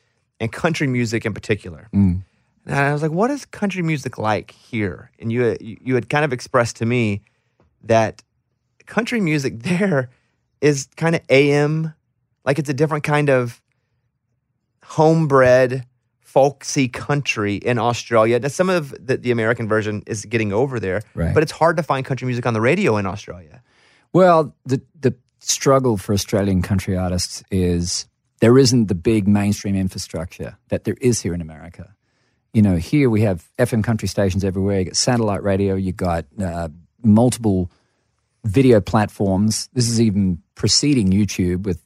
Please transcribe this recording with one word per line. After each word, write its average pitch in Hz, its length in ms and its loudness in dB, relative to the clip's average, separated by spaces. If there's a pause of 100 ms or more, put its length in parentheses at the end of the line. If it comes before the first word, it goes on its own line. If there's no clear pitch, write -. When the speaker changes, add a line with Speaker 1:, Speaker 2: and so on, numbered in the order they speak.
(400)
Speaker 1:
and 113 120 -6
country 160 360 -2
music 120 380 -2
in 107 80 -4
particular. 92 600 -8
Speaker 2:
Mm. 95 300 2 (440)
Speaker 1:
And 143 80 -6
I 143 180 0
was 147 80 -4
like, 156 100 -2
"What 208 200 0
is 285 140 -8
country 185 360 -6
music 160 380 -4
like 104 320 -4
here?" 95 580 -8 (100)
And 113 120 -8
you, 120 280 0
you, 110 220 -16
you 127 140 -2
had 113 140 -2
kind 147 140 0
of 151 80 0
expressed 123 460 -2
to 117 80 -4
me 113 360 0 (640)
that 110 380 0 (720)
country 226 300 -2
music 151 320 0 (100)
there 175 460 0 (500)
is 139 280 0 (100)
kinda 165 220 0 (100)
A 143 220 6
M, 156 420 0 (500)
like, 143 160 -2
it's 151 100 -4
a 143 40 -2
different 151 300 -2
kind 147 260 0
of 127 320 0 (1200)
homebred, 131 1000 4 (340)
folksy 139 680 0
country 107 680 -4
in 120 220 -2
Australia. 117 600 2
Now, 139 80 -4
some 185 220 -2
of 156 220 -2 (140)
the, 127 120 0
the 120 140 -2
American 117 360 0
version 107 400 -2
is 101 180 -8
getting 107 280 -2
over 127 260 -2
there, 95 220 -4 (120)
Speaker 2:
Right. 85 200 -2
Speaker 1:
but 151 100 4
it's 156 80 -6
hard 165 260 0
to 165 60 0
find 135 220 -4
country 127 200 -6
music 123 200 -4
on 120 80 0
the 107 80 -2
radio 135 360 2
in 101 80 -2
Australia. 90 560 -10 (520)
Speaker 2:
Well, 165 420 4 (100)
the, 131 160 -2 (180)
the 127 140 2 (260)
struggle 131 580 2
for 104 160 -4
Australian 98 480 0
country 95 360 -2
artists 90 540 -4
is 87 560 -2 (320)
there 120 180 6
isn't 120 300 4
the 98 80 -2
big 104 320 0
mainstream 101 480 0
infrastructure 92 840 -8 (120)
that - 140 -4
there - 180 -4
is 120 200 0
here 87 120 -4
in 87 80 -6
America. 80 520 -16 (600)
You 110 80 4
know, 98 140 4
here 131 340 0
we 110 120 2
have 95 240 -2 (120)
F 123 160 0
M 113 100 0
country 110 240 -2
stations 95 360 -2
everywhere. 98 360 -2
You 92 60 -2
got - 100 -10
satellite 113 480 -2
radio, 98 320 0
you 95 180 -4
got, 85 320 -4 (160)
uh, 85 280 -6 (340)
multiple 107 680 2 (720)
video 117 380 4
platforms. 104 920 -2
This 120 160 0
is 113 120 0
even 95 400 0 (140)
preceding 113 560 2
YouTube 95 520 0
with 92 220 -4